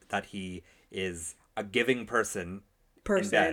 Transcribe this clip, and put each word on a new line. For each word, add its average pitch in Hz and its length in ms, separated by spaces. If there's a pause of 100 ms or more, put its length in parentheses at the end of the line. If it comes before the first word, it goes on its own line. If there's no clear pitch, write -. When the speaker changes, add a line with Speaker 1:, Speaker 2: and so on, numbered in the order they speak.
Speaker 1:
that 101 180
he 92 360 (280)
is 92 440 (200)
a 110 80
giving 117 420
person 104 440
in 98 120 (420)
Speaker 2:
Person, 202 260 (240)